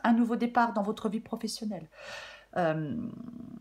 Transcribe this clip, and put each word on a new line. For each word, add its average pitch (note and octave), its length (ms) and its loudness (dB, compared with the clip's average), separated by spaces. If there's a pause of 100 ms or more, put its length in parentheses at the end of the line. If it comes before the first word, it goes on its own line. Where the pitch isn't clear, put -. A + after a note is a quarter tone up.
un A#3+ 80 8
nouveau A3+ 240 6
départ A#3 360 4
dans G3+ 120 2
votre A3 240 0
vie G#3+ 120 -2
professionnelle. G#3 680 -6 (680)
Euh, D#3+ 400 2 (640)